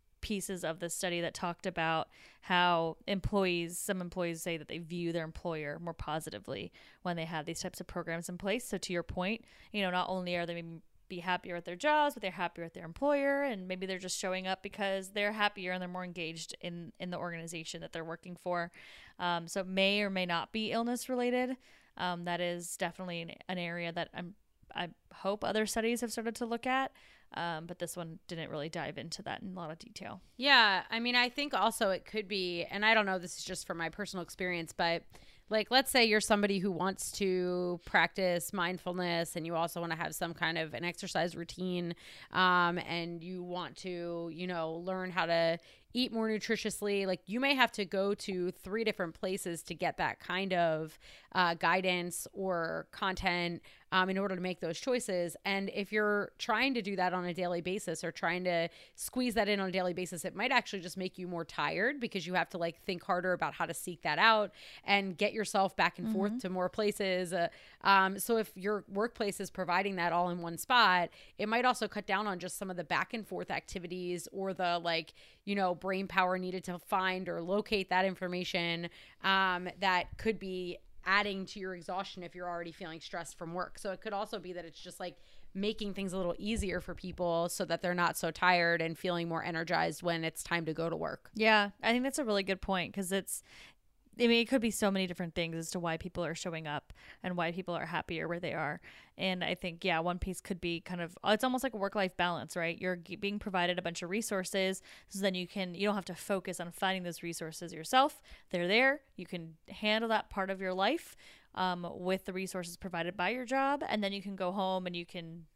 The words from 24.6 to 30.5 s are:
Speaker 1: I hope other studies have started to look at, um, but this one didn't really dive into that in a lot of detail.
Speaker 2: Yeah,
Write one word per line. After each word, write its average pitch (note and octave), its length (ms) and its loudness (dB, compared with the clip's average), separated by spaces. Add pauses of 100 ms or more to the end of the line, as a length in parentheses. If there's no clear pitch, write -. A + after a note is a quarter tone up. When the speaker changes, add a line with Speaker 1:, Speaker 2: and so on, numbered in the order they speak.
Speaker 1:
I F3 160 -4 (240)
hope G3+ 300 -4
other A3 220 2
studies A3+ 360 0
have A3+ 100 -2
started A3+ 240 -4
to A#3+ 100 -6
look A#3 200 -4
at, C4 280 0 (420)
um, E3+ 320 -4
but F3 120 -12
this F3 180 -6
one E3 300 -8
didn't E3 220 -6
really D3+ 200 -4
dive D#3 280 -6
into E3+ 260 -8
that - 180 -6
in G3 80 -8
a F3+ 40 -10
lot E3+ 180 -8
of D#3+ 80 -12
detail. G3+ 420 -12 (160)
Speaker 2:
Yeah, A#3 520 6